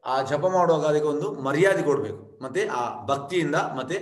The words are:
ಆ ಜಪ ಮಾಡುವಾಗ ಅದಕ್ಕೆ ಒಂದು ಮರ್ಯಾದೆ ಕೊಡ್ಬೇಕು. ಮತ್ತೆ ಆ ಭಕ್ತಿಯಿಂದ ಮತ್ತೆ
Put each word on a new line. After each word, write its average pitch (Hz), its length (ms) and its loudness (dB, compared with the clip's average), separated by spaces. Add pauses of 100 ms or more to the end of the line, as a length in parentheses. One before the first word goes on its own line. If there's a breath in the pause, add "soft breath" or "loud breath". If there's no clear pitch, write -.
ಆ 135 160 0
ಜಪ 143 240 0
ಮಾಡುವಾಗ 170 400 4
ಅದಕ್ಕೆ 151 220 2
ಒಂದು 151 240 -2
ಮರ್ಯಾದೆ 156 500 2
ಕೊಡ್ಬೇಕು. - 600 -4
ಮತ್ತೆ 147 240 -4
ಆ 120 380 -6
ಭಕ್ತಿಯಿಂದ 147 480 0
ಮತ್ತೆ 156 480 -2